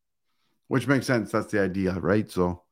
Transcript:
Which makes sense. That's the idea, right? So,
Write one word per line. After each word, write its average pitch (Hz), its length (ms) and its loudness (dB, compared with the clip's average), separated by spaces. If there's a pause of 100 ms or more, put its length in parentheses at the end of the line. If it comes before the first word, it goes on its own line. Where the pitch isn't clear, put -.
(680)
Which 120 200 0
makes 135 180 2
sense. 117 260 0
That's 107 200 -2
the 104 100 2
idea, 92 320 0
right? 92 360 0
So, 90 420 -2